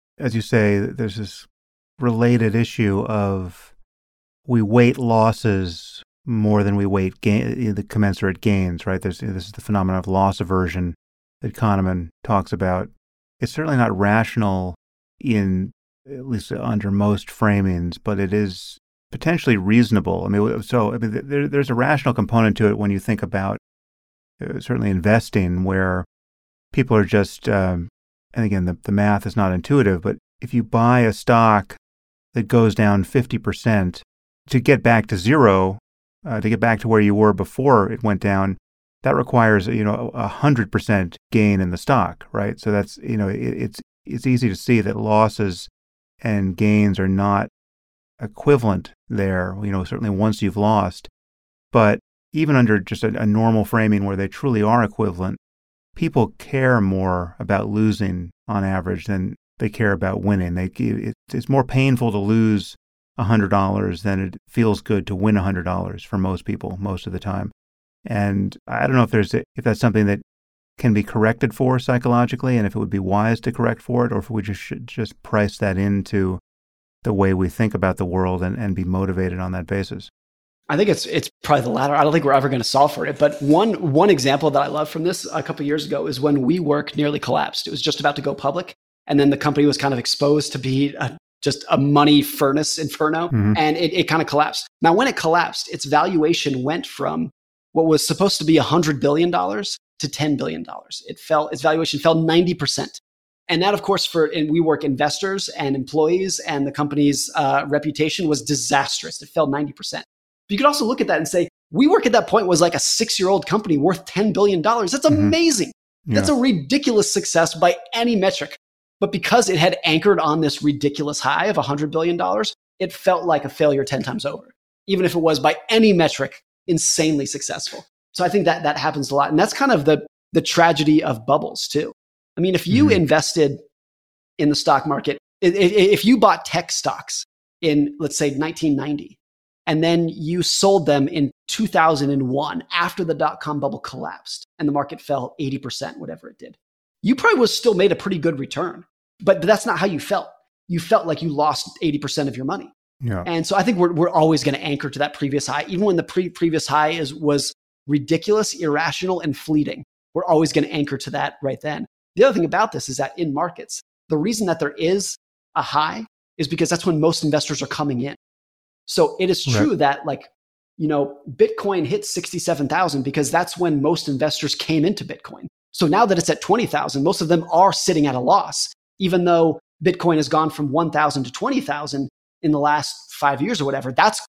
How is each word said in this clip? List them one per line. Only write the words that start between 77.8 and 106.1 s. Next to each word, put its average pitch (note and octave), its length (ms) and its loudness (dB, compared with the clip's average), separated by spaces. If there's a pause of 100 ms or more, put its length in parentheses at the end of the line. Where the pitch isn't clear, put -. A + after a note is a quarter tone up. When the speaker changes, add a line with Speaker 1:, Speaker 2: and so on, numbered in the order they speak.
Speaker 1:
the F#2+ 80 -2
world F#2 360 -2
and, F#2 140 -4
and G2 180 -4
be F#2 100 -4
motivated F#2 540 -2
on F#2 140 -6
that F2+ 140 -8
basis. - 420 -6 (600)
Speaker 2:
I D3+ 80 -2
think G#3 100 2
it's, - 160 0
it's - 240 -4 (140)
probably C#3+ 220 2
the B2 60 -4
latter. C#3 240 0
I D3 100 4
don't D3 80 2
think E3 120 2
we're C#3 80 2
ever C3+ 160 4
gonna B2 160 -2
solve D3 300 2
for - 100 -4
it. D3 140 -4
But D3 240 2
one, E3+ 500 2
one F3 160 6
example C#3+ 440 2
that C#3+ 100 2
I C#3 60 -2
love D3+ 200 -4
from D#3+ 140 -8
this F3 240 -4
a D#3 160 -6
couple D3+ 200 -8
of C#3+ 40 -4
years D3 180 -2
ago D3 220 -4
is C3 140 -6
when C#3+ 260 2
WeWork D3 500 0
nearly D3 220 0
collapsed. - 480 -4
It - 40 -10
was B2+ 120 -8
just D#3 180 -2
about D3 160 0
to C#3+ 60 -8
go C#3 120 -4
public. D#3 380 -6 (340)
And C#3+ 140 2
then C#3+ 80 6
the C#3+ 80 4
company D3 300 2
was C#3 100 2
kind C#3 160 0
of B2 60 -2
exposed C#3+ 540 0
to C#3 60 -6
be C3+ 360 -2
a, - 240 -8 (240)
just - 280 -2
a D#3+ 80 2
money C#3+ 440 6
furnace D3 560 -2
inferno, D#3+ 500 -4
Speaker 1:
Mm-hmm. G#2+ 280 2
Speaker 2:
and D3+ 200 2
it, E3+ 160 0
it F3+ 160 0
kinda D#3 160 0
collapsed. - 440 -2 (120)
Now, E3+ 140 4
when B3+ 140 2
it - 80 -4
collapsed, - 560 -2
its D3+ 140 -8
valuation D3+ 760 0
went D3+ 240 -4
from D3+ 440 -6 (420)
what D#3+ 140 2
was D#3 200 4
supposed F#3+ 320 0
to D#3 60 -6
be D#3 140 2
a C3 40 2
hundred D3+ 380 0
billion D#3+ 300 2
dollars G3+ 480 -4 (220)
to C#3+ 80 -4
ten D3 280 -2
billion D3 260 -6
dollars. - 460 -16
It - 100 -14
fell, D3+ 300 0
its C3 140 -8
valuation D#3+ 360 0
fell E3 160 4
ninety E3 380 2
percent. - 480 -6 (480)
And E3+ 140 0
that, G3+ 120 2
of G3+ 80 -2
course, F#3+ 240 -2
for, D#3+ 200 0
in D#3 260 -2
WeWork D#3+ 320 2
investors D3+ 680 -2
and C#3 240 -4
employees D#3 640 0